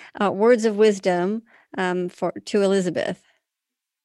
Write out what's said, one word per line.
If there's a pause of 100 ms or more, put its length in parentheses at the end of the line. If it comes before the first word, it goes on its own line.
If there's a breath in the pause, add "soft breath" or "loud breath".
(200 loud breath)
uh,
words
of
wisdom, (340 soft breath)
um,
for, (140)
to
Elizabeth? (840)